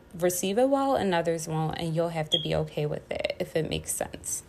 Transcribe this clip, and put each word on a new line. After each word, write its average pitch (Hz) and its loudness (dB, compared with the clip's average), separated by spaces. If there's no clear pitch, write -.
receive 180 2
it 262 6
well 269 4
and 190 2
others 165 0
won't, 160 0
and 165 -2
you'll 165 2
have 160 -2
to - 2
be 156 0
okay 156 -2
with - -6
it, - -2
if 175 -6
it 160 0
makes - -4
sense. - -6